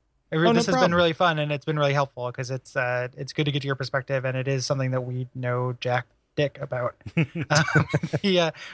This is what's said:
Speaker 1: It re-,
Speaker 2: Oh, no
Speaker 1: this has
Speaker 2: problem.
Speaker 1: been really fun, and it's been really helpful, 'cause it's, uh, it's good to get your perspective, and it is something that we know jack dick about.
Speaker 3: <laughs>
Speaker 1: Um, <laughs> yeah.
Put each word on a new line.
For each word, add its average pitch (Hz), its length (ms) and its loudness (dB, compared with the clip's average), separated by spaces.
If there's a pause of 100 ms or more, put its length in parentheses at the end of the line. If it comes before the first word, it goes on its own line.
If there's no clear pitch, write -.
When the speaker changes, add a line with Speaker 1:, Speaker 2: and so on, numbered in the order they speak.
(320)
Speaker 1:
It 160 60 0
re-, 165 100 6
Speaker 2:
Oh, 233 40 8
no - 60 4
Speaker 1:
this 233 80 4
has 190 80 2
Speaker 2:
problem. 180 180 4
Speaker 1:
been 170 60 2
really 170 160 4
fun, 165 260 2
and 147 140 -2
it's 139 120 -4
been 156 140 -2
really 143 140 4
helpful, 139 380 -2
'cause 127 200 -8
it's, - 240 -8
uh, 123 400 0
it's 143 160 -10
good 156 140 -2
to 147 60 0
get 135 120 -2
your 139 120 -2
perspective, 131 500 -4
and 131 100 -2
it 131 140 -2
is 131 160 -2
something 131 260 -2
that 127 100 0
we 127 320 -6
know 123 460 -4
jack 123 280 -2 (280)
dick 147 240 -2
about. 127 360 -6 (120)
Speaker 3:
<laughs> - 80 -14
Speaker 1:
Um, 156 720 0 (160)
<laughs> 151 180 -4
yeah. 175 280 2 (240)